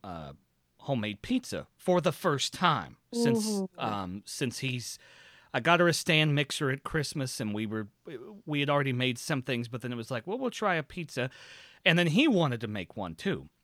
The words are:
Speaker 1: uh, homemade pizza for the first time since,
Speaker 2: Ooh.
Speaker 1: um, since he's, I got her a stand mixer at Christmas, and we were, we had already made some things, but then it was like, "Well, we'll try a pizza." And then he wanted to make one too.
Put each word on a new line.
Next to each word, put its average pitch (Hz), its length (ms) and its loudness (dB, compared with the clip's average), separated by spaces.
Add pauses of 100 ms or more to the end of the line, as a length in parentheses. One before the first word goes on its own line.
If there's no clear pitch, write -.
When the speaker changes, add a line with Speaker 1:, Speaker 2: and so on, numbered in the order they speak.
Speaker 1:
uh, 80 300 -12 (460)
homemade 107 420 -4
pizza 240 540 -4
for 180 240 2
the 151 140 2
first 147 400 0
time 135 420 0 (160)
since, 233 340 2
Speaker 2:
Ooh. 202 320 -2
Speaker 1:
um, 101 480 -4
since - 340 -4
he's, 123 380 -6 (560)
I 135 60 0
got 165 220 4
her 175 80 8
a 160 40 4
stand 156 400 4
mixer 143 380 0
at 135 140 -6
Christmas, 139 560 -4
and 107 120 -2
we 107 120 -2
were, 107 220 -4 (580)
we 147 160 0
had 143 80 0
already 139 240 2
made 127 260 0
some 139 220 -2
things, 120 260 -4
but 120 140 -8
then 123 100 -6
it 120 60 -6
was 113 120 -10
like, 120 160 -6
"Well, 208 140 -4
we'll 254 100 -2
try 196 260 0
a 156 80 -2
pizza." 147 460 -4 (560)
And 170 140 8
then 175 80 6
he 226 200 6
wanted 156 340 4
to 117 60 -4
make 104 280 -6
one 90 200 -6
too. - 340 -6 (140)